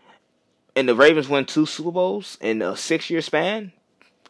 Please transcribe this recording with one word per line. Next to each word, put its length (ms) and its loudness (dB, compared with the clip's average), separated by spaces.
and 120 2
the 60 4
Ravens 340 6
win 180 0
two 200 0
Super 240 -8
Bowls 500 -4
in 200 -2
a 160 -4
six-year 460 -4
span, 500 -4